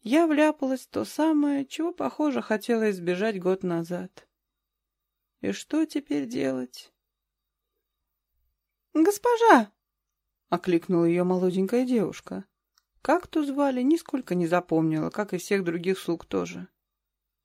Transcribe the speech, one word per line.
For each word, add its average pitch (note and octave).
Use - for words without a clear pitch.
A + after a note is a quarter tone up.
Я D#4+
вляпалась D4
в -
то -
самое, D4
чего, E4
похоже, C#4
хотела A3
избежать F#3
год F#3
назад. F3
И G3
что D#4
теперь C#4+
делать? B3+
«Госпожа!» G4+
окликнула E3+
ее F3
молоденькая F#3
девушка. G3
Как F4
ту D#4
звали, C#4
нисколько C4+
не F3
запомнила, D#3+
как G3+
и F#3
всех G3
других F3
слуг E3
тоже. F3+